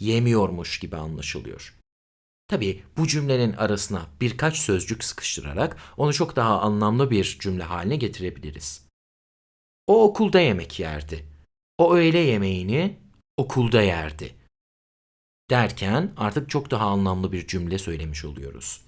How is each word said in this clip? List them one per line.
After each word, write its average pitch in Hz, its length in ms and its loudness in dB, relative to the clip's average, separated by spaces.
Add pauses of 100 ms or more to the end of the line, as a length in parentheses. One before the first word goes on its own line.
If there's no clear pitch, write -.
yemiyormuş 107 800 2
gibi 85 180 -10
anlaşılıyor. - 800 -10 (720)
Tabii 98 340 -2 (140)
bu 160 100 2
cümlenin 135 460 2
arasına 101 540 -2 (140)
birkaç 123 360 0
sözcük 101 480 0
sıkıştırarak - 720 -4 (200)
onu 147 180 2
çok 165 220 -2
daha 113 240 4
anlamlı 107 500 2
bir 101 300 0
cümle 92 220 -4
haline 87 340 -4
getirebiliriz. 90 920 -8 (1000)
"O 220 180 8
okulda 202 360 4
yemek 95 400 0
yerdi. 78 440 -8 (540)
O 170 160 6
öğle 170 240 6
yemeğini 110 800 0 (380)
okulda 123 460 2
yerdi." 82 520 -2 (1160)
derken 120 640 0
artık 110 340 -4
çok - 200 -4
daha 110 160 0
anlamlı 95 460 0
bir 87 140 -6
cümle 87 320 -4
söylemiş 78 460 -6
oluyoruz. 69 640 -10